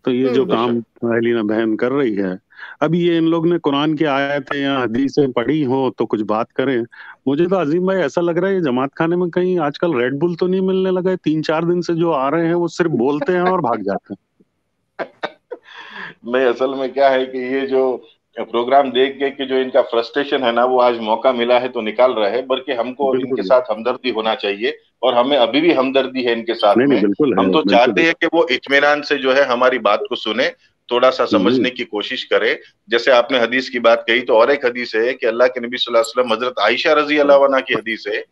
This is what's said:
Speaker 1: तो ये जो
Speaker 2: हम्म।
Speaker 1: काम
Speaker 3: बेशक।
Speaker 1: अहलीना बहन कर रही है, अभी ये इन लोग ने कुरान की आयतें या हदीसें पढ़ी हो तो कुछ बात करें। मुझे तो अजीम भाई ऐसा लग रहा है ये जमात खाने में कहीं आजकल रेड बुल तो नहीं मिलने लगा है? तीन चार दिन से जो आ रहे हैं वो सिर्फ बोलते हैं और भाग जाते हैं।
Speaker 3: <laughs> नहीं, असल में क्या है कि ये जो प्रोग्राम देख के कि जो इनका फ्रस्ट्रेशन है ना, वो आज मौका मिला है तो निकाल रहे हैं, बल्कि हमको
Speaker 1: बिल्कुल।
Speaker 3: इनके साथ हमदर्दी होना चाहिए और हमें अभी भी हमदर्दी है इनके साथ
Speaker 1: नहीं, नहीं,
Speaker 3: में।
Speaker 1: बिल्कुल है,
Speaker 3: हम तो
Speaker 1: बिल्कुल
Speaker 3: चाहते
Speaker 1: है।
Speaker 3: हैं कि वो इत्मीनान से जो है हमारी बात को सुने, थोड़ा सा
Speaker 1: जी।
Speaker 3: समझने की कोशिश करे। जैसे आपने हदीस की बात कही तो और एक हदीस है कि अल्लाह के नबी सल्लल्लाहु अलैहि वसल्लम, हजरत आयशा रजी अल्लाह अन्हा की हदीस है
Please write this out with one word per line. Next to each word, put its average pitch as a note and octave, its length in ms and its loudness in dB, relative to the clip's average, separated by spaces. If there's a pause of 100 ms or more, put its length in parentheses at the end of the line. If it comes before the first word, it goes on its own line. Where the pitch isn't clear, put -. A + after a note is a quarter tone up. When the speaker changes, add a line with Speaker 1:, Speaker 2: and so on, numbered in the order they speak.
Speaker 1:
तो C3+ 60 0
ये B2+ 180 0
जो B2+ 140 0
Speaker 2:
हम्म। A2+ 120 0
Speaker 1:
काम A#2+ 180 0
Speaker 3:
बेशक। A#2 320 -6
Speaker 1:
अहलीना A#2 380 0
बहन G#2+ 320 -2
कर B2 160 -2
रही C3 240 0
है, F#2+ 220 -4 (440)
अभी E3 180 0
ये E3+ 180 2
इन D#3+ 100 2
लोग E3 200 0
ने F3 100 2
कुरान D#3+ 360 0
की D#3 120 0
आयतें C#3 560 -2
या C#3 180 -2
हदीसें B2+ 520 0
पढ़ी C3+ 320 0
हो C3 340 0
तो A#2+ 80 0
कुछ A2 160 -4
बात G#2+ 300 -2
करें। C3 320 -2 (440)
मुझे C#3+ 180 0
तो F#3 100 0
अजीम F3 320 0
भाई F#3+ 100 0
ऐसा E3+ 240 -2
लग E3+ 160 -2
रहा F#3+ 120 0
है G3 60 0
ये F#3 60 0
जमात C3 320 -2
खाने E3 220 -2
में F3+ 140 0
कहीं F3+ 300 0
आजकल D3+ 360 -2
रेड C3 240 0
बुल F3 160 -2
तो F#3 120 -2
नहीं F#3+ 140 0
मिलने F#3+ 300 0
लगा F#3 180 -2
है? F#3 80 -2
तीन D#3 240 -2
चार D#3+ 240 -4
दिन F3 160 0
से E3+ 120 -4
जो E3+ 180 0
आ C#3 180 -2
रहे E3 180 0
हैं E3+ 60 0
वो F3 140 -2
सिर्फ E3 240 -2
बोलते D3 400 -2
हैं F3+ 100 0
और F3+ 200 0
भाग A#2 200 -2
जाते G2 320 -6
हैं। - 60 -14 (800)
Speaker 3:
<laughs> - 360 -12 (920)
नहीं, B2+ 200 0
असल C3 300 0
में C3 180 -6
क्या C#3 160 4
है C3 160 2
कि C3 140 -8 (160)
ये C3+ 120 -2
जो C3 380 0 (320)
प्रोग्राम B2+ 540 2
देख C3 240 0
के C#3 140 -4
कि C#3 160 -8
जो C3 120 -4
इनका B2+ 240 2
फ्रस्ट्रेशन C3 640 -2
है A#2 80 2
ना, A#2+ 140 2
वो B2+ 140 2
आज A#2+ 200 2
मौका A2+ 340 0
मिला A#2+ 260 2
है B2+ 100 -2
तो B2 120 -6
निकाल A#2 300 2
रहे G#2+ 200 0
हैं, B2+ 160 -4
बल्कि C3 260 -2
हमको B2+ 380 -2
Speaker 1:
बिल्कुल। B2+ 180 -2
Speaker 3:
इनके A#2+ 140 -4
साथ B2+ 180 4 (100)
हमदर्दी A#2+ 380 -4
होना A2 260 -2
चाहिए G#2 420 -4 (260)
और B2 100 2
हमें B2+ 240 2
अभी A#2+ 240 2
भी E3 120 4
हमदर्दी C3 500 0
है A#2+ 100 0
इनके A2+ 200 -4
साथ G#2 240 2
Speaker 1:
नहीं, C3 100 4
नहीं, C3 100 2
Speaker 3:
में। G2 60 0
Speaker 1:
बिल्कुल A2 300 0
है, G2 60 0
Speaker 3:
हम F#2+ 120 2
तो - 60 2
Speaker 1:
बिल्कुल - 160 2
Speaker 3:
चाहते A#2+ 280 4
Speaker 1:
है। E3 60 2
Speaker 3:
हैं E3 140 0
कि E3 60 0
वो E3 240 2
इत्मीनान C#3+ 500 0
से C#3+ 160 -2
जो C3 140 0
है C#3 140 4
हमारी B2+ 340 2
बात G#2 300 -2
को A#2+ 60 -4
सुने, A2 320 -2 (420)
थोड़ा B2 200 4
सा B2+ 160 0
Speaker 1:
जी। A2 120 0
Speaker 3:
समझने B2 320 2
की B2 140 -8
कोशिश G#2+ 400 -8
करे। G#2+ 360 0 (300)
जैसे A#2 220 2
आपने B2 280 4
हदीस B2 300 0
की B2 100 -6
बात A#2 280 4
कही A#2 140 2
तो B2 140 0
और A#2+ 160 6
एक C#3 140 -2
हदीस A#2+ 300 -4
है A#2+ 180 0
कि C3 140 -4
अल्लाह G#2 200 2
के A2+ 120 -2
नबी A#2+ 180 -8
सल्लल्लाहु A#2 260 2
अलैहि - 180 -2
वसल्लम, A#2 120 0
हजरत B2 260 -4
आयशा B2 340 2
रजी D3 240 2
अल्लाह C#3+ 200 6
अन्हा C3+ 220 4
की B2 140 -4
हदीस A2 340 -6
है A2 140 -4 (100)